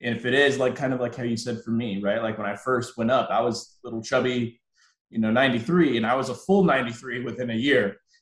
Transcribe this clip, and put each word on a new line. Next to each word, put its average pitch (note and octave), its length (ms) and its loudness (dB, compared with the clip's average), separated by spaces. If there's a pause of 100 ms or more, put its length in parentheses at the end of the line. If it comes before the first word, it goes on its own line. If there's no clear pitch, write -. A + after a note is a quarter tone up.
and A#2 140 -2
if A#2 80 -6
it B2 80 0
is, C#3 260 4
like, B2+ 180 0
kind C3 180 -2
of B2 60 -4
like A#2+ 140 -4
how B2+ 100 -6
you A#2 120 -2
said A2+ 260 -6
for A2+ 100 -6
me, A#2 280 -4
right? G2+ 220 -2
Like, A2 160 -4
when G#2+ 80 -4
I G2+ 100 -6
first B2 400 -2
went A#2 140 0
up, C3 200 2
I G#2 100 0
was A#2 440 -4
little A2+ 180 -8
chubby, B2 580 -2 (500)
you - 80 -10
know, A2 120 2
ninety-three, B2+ 680 4
and A2 100 0
I A#2+ 80 2
was C3 160 -2
a B2 40 -6
full F#3+ 300 2
ninety-three B2 600 -2
within B2 260 -6
a A2+ 40 -2
year. A#2 420 2 (260)